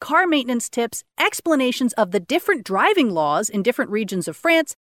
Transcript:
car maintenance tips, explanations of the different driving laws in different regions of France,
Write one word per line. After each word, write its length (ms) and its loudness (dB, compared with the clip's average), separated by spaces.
car 260 2
maintenance 420 0
tips, 360 -4
explanations 760 0
of 160 2
the 100 0
different 440 -2
driving 460 2
laws 380 0
in 140 -2
different 280 -2
regions 380 -4
of 80 -8
France, 440 0